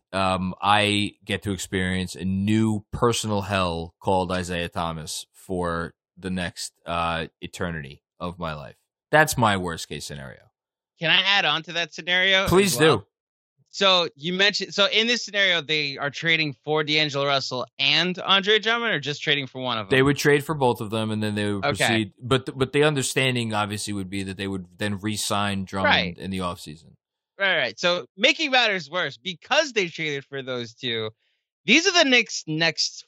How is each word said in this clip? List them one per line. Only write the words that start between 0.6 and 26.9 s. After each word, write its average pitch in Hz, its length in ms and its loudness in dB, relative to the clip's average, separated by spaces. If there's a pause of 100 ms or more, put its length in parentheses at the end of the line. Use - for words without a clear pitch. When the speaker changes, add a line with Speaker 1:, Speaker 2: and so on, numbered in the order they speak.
Speaker 1:
get 98 200 -4
to 104 80 -2
experience 92 640 -2
a 92 100 -6
new 107 680 2
personal 107 520 0
hell 87 580 -2
called 92 300 0
Isaiah 87 360 -4
Thomas 82 640 -8
for 85 640 -6 (240)
the 92 120 -8
next, 92 440 -6 (120)
uh, 85 420 -2 (120)
eternity 80 640 -8 (160)
of 87 180 -8
my 82 160 -6
life. 65 220 -14 (360)
That's 151 260 4
my 110 180 4
worst 90 320 -4
case 76 160 -10
scenario. 69 380 -14 (580)
Speaker 2:
Can 160 100 -2
I 180 120 4
add 196 240 4
on 156 180 0
to 170 100 -12
that 165 200 -4
scenario 185 500 2
as 185 60 -2
Speaker 1:
Please 190 260 4
do. 151 100 4
Speaker 2:
well? 131 200 4 (680)
So 185 440 4
you 160 180 -4
mentioned, 196 400 0
so 196 140 2
in 214 180 2
this 240 180 0
scenario, 190 380 2
they 143 360 -2
are 135 120 -2
trading 160 460 0 (100)
for 151 180 2
D'Angelo 147 420 0
Russell 135 420 -2 (100)
and 160 420 2
Andre 196 400 4
Drummond, 226 340 -2
or 151 60 0
just 143 220 -6
trading 143 260 0
for 131 140 -12
one 123 160 -2
of 104 100 -6
them? 131 80 2
Speaker 1:
They 131 60 6
would 139 160 4
trade 147 260 4
for 160 120 -4
both 127 260 0
of 107 80 -6
them, 110 220 -2
and 107 120 -2
then 107 120 -2
they 104 180 0
would 101 100 -4
Speaker 2:
Okay. 143 140 0
Speaker 1:
proceed. 107 420 2
But 127 280 0
th-, 143 100 -10
but 131 160 0
the 143 100 4
understanding, 127 680 0
obviously, 104 400 -2
would 98 160 -6
be 98 140 -4
that 95 120 -8
they 98 120 -6
would 98 180 -6 (120)
then 101 220 -4
re-sign 101 680 -2
Drummond 98 280 0
Speaker 2:
Right. 104 240 0
Speaker 1:
in 90 140 -8
the 95 80 -4
offseason. 78 560 -10 (420)